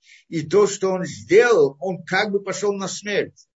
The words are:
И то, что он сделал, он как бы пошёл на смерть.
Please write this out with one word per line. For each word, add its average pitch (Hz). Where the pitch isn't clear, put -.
И 165
то, 202
что 190
он 180
сделал, 180
он 180
как 196
бы 196
пошёл 196
на 196
смерть. 185